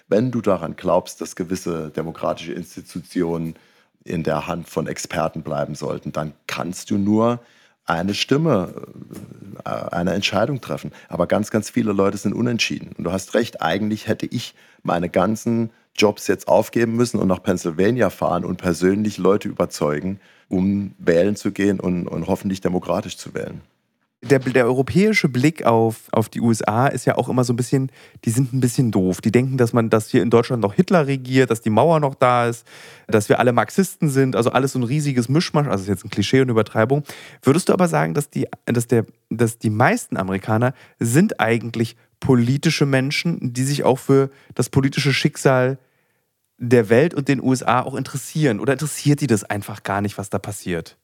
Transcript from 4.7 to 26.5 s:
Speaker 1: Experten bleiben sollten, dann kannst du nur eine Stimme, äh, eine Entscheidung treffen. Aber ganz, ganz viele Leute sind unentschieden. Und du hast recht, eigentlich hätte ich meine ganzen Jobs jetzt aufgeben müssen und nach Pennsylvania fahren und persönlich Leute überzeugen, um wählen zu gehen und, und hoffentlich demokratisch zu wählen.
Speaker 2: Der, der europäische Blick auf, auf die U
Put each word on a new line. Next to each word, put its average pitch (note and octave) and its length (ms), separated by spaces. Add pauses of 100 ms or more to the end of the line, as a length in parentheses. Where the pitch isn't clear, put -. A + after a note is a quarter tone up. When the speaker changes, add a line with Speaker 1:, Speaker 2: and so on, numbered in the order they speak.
Speaker 1:
Experten - 560
bleiben D2 320
sollten, C#2+ 380
dann D#2 200 (140)
kannst - 440
du G#2+ 80
nur A2 420 (460)
eine F2 280
Stimme, C3 580 (920)
äh, - 40
eine F2 440
Entscheidung G#2 480
treffen. C#2+ 320 (160)
Aber F2 180
ganz, F#2+ 240
ganz G#2+ 200
viele A2 220
Leute G2 260
sind G#2 160
unentschieden. A#2 640
Und - 80
du E2+ 60
hast F#2+ 240
recht, - 280
eigentlich G#2 440
hätte - 200
ich - 280 (300)
meine F2 240
ganzen A2 600 (260)
Jobs - 320
jetzt F#2+ 180
aufgeben A2+ 480
müssen A#2 240
und F2+ 80
nach F#2 160
Pennsylvania F#2 680
fahren E2+ 340
und F2 140
persönlich F#2 600
Leute F#2+ 300
überzeugen, E2+ 720 (280)
um G2 500
wählen F2+ 360
zu G2+ 160
gehen G2 300
und, F2+ 260
und E2+ 220
hoffentlich F#2+ 320
demokratisch F2+ 560
zu - 180
wählen. - 260 (640)
Speaker 2:
Der, C3 160
der B2+ 280
europäische D3+ 640
Blick B2+ 340
auf, A2+ 480
auf G#2+ 160
die - 140
U A#2 80